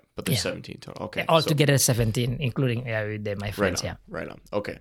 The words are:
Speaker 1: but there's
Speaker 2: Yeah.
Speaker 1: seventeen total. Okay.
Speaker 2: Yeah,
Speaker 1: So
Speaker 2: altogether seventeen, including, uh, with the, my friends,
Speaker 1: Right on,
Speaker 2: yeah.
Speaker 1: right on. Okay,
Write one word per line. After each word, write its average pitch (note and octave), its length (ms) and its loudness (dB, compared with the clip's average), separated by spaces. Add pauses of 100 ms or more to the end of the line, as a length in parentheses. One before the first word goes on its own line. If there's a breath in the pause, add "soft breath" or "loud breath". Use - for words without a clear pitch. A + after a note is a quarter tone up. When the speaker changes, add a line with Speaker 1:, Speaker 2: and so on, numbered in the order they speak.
(140)
Speaker 1:
but - 100 -10
there's A#2+ 140 2
Speaker 2:
Yeah. - 120 0
Speaker 1:
seventeen - 280 -10
total. - 280 -10
Okay. - 160 -4
Speaker 2:
Yeah, - 40 -2
Speaker 1:
So E3+ 80 6
Speaker 2:
altogether D3 440 6
seventeen, A#2+ 600 2
including, A#2+ 500 0
uh, A2 220 -2
with G#2+ 140 -6
the, G#2 120 -2
my G2+ 140 -4
friends, F#2 320 -2
Speaker 1:
Right F2 80 -4
on, - 60 -10 (120)
Speaker 2:
yeah. E2+ 100 -10
Speaker 1:
right E2 100 -8
on. - 120 -16 (120)
Okay, - 280 -4